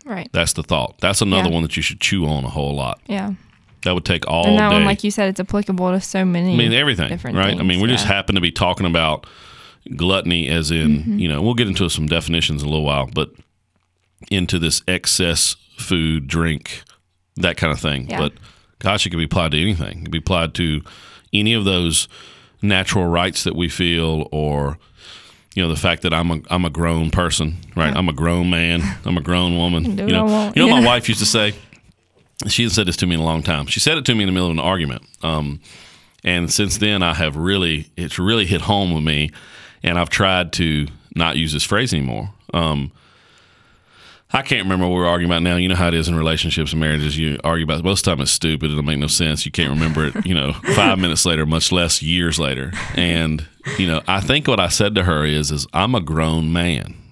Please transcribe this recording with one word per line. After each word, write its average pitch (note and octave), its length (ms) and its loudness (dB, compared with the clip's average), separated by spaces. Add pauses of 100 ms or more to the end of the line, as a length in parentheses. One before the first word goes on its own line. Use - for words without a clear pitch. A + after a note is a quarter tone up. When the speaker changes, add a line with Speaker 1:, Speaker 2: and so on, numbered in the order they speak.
Speaker 1:
Right. G3+ 280 -10
Speaker 2:
That's E2+ 200 2
the - 100 -6
thought. C#2 380 -2
That's F#2+ 220 2
another F#2+ 260 2
Speaker 1:
Yeah. E2 60 2
Speaker 2:
one E2 80 2
that D#2 140 -2
you D#2+ 60 -2
should - 180 -4
chew F2+ 260 0
on D2 180 0
a A#1+ 40 -4
whole C#2+ 260 -4
lot. C2 320 -4
Speaker 1:
Yeah. G3+ 260 -6 (500)
Speaker 2:
That - 120 0
would F2 100 -2
take F2 220 -2
all E2+ 200 2
Speaker 1:
And - 120 6
that - 120 4
Speaker 2:
day. F2 60 4
Speaker 1:
one, E2 80 4
like - 200 0
you G#3 60 0
said, G3+ 180 0
it's F#3+ 120 -4
applicable F#3 520 -2
to F#3+ 80 0
so F#3+ 240 -2
many F3 300 2
Speaker 2:
I - 20 4
mean, A#2 160 4
everything, A#2+ 360 2
Speaker 1:
different B2 280 -6
Speaker 2:
right? F#2+ 140 2
Speaker 1:
things. - 100 -2
Speaker 2:
I - 40 0
mean, F2+ 160 2
we A2 80 2
just B2 180 0
Speaker 1:
Yeah. G2 80 2
Speaker 2:
happen G2 200 0
to F#2+ 60 -4
be F2 100 0
talking F2+ 360 0
about E2 400 0 (680)
gluttony E2+ 520 0
as D#2 220 0
in, D#2 300 2
Speaker 1:
Mm-hmm. G#2 180 -2
Speaker 2:
you F#2 100 0
know, D2 140 -2
we'll A#2 120 2
get A2+ 140 2
into F#2 200 0
some D#2 180 -2
definitions D#2+ 560 -2
in C#2+ 60 -4
a - 20 -2
little D2+ 140 0
while, C#2 280 -2
but D#2 180 -2 (1000)
into F2+ 280 0
this D#2+ 300 0
excess F2 680 0 (200)
food, D#2+ 500 0
drink, D#2+ 560 -2 (540)
that F2 200 0
kind D#2 160 0
of C2+ 80 -2
thing. C#2 300 -2
Speaker 1:
Yeah. C2+ 80 -4
Speaker 2:
But D2+ 140 -2 (480)
gosh, G2+ 260 0
it F2+ 40 -4
could E2+ 80 -4
be E2 60 0
applied D#2+ 280 0
to D2+ 80 0
anything. E2 400 -2
It - 40 -12
could D#2+ 60 -10
be E2 80 -4
applied E2 360 -2
to D#2 280 -2 (500)
any G#2 200 2
of A2 120 0
those F2 440 0 (520)
natural F#2+ 460 2
rights E2+ 380 0
that E2+ 100 -2
we E2+ 140 0
feel, E2 640 0
or, D2 460 -2 (760)
you F#2 80 -2
know, E2 60 0
the D#2 80 0
fact E2 260 2
that E2+ 100 0
I'm E2+ 200 2
a, D#2 80 -2 (100)
I'm F2+ 140 2
a E2 60 0
grown E2 420 0
person, E2+ 460 0 (180)
right? D#2 160 2
Speaker 1:
Yeah. - 60 -2
Speaker 2:
I'm F2+ 100 2
a D#2 40 0
grown E2+ 380 0
man. E2+ 320 2 (120)
Speaker 1:
<laughs> - 100 -12
Speaker 2:
I'm F2+ 120 0
a E2 40 0
grown F2 360 2
woman. F2 380 2
Speaker 1:
Do - 120 -2
Speaker 2:
You - 60 2
know, - 120 2
Speaker 1:
what G#3+ 80 2
I - 20 4
want. G#3 220 0
Speaker 2:
you D3+ 60 4
know - 60 6
what - 100 6
my A#2+ 40 6
Speaker 1:
Yeah. A#2 120 6
Speaker 2:
wife A#2+ 140 0
used G#2 120 0
to G2+ 60 0
say? G#2+ 280 2 (920)
She A2 160 0
hasn't A2 140 0
said G#2 100 2
this F2 120 0
to F#2+ 80 0
me F2 80 2
in E2 60 0
a D#2+ 40 0
long D#2+ 180 0
time. C#2+ 240 -2
She - 140 -2
said D#3+ 180 2
it C3 80 -6
to B2 80 4
me G#2 80 2
in F#2+ 60 0
the F#2 40 2
middle F2+ 160 2
of E2 40 0
an D#2+ 80 0
argument. D2+ 420 -2 (200)
Um, D2+ 380 -2 (640)
and F2 280 0
since G2+ 260 0
then, G#2 240 0
I E2 120 0
have D2+ 220 -2
really, E2+ 600 0
it's F2 220 -6
really G2+ 280 2
hit E2+ 160 0
home G2 320 0
with D#2 100 0
me, D2+ 260 0 (520)
and F2 160 0
I've E2+ 120 -2
tried F#2 440 0
to D2+ 320 0 (300)
not E2 200 0
use D#2 160 0
this D2+ 120 -2
phrase A2+ 280 0
anymore. C2+ 380 -4 (240)
Um, D#2 380 -2 (1400)
I C3+ 120 0
can't A#2 220 -2
remember F#2 220 2
what F2+ 80 2
we're F2+ 120 2
arguing F2 260 2
about E2+ 100 2
now. F2 140 2
You F2+ 120 2
know F#2 60 0
how F2+ 140 2
it E2+ 60 2
is D#2+ 120 0
in E2+ 80 0
relationships D#2+ 580 0
and D#2+ 80 0
marriages. D2+ 360 0
You D2+ 280 -2
argue E2 200 0
about, D2+ 180 -2
most F#2 180 0
of - 40 -2
the F#2+ 60 2
time D2 100 0
it's C2+ 100 -2
stupid. D#2 400 0
It'll D2 120 0
make C#2+ 160 0
no D2 80 0
sense. D#2 400 0
You D2+ 60 -8
can't D#2 180 0
remember D#2 380 0
it, - 180 -4
you F2+ 80 0
know, D2 180 0
<laughs> - 220 -2
five G2 240 4
minutes E2+ 260 0
later, D#2 220 2
much D#2+ 260 0
less F2 300 2
years E2 360 0
later. C#2 340 -4 (220)
And, E2 520 0 (320)
you F#2+ 80 0
know, D#2+ 200 0
I G2 140 0
think C#3 260 0
what A2+ 140 2
I F2 80 2
said G#2 280 0
to F2+ 80 2
her D#2 200 2
is, D2+ 260 0
is, C#2+ 220 -4
"I'm G#2+ 220 0
a A2 80 0
grown D#2+ 500 0
man, E2+ 420 -2 (180)